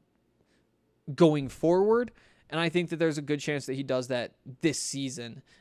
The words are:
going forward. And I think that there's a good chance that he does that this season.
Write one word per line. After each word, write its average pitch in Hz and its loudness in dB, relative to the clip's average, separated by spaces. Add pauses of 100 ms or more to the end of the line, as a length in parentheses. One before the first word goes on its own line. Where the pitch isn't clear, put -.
(1160)
going 151 6
forward. 202 2 (380)
And 156 -4
I 170 0
think 170 0
that 170 -6
there's 156 2
a 151 -6
good 143 -2
chance 143 -4
that 131 -4
he 135 -4
does 127 -2
that 120 -4 (260)
this 156 2
season. 131 -8 (200)